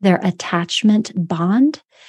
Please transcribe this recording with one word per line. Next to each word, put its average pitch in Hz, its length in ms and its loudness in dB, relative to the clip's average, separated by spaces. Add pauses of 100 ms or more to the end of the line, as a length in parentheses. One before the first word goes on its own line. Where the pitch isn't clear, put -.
their 185 220 4
attachment 185 960 -2
bond. 190 640 0 (260)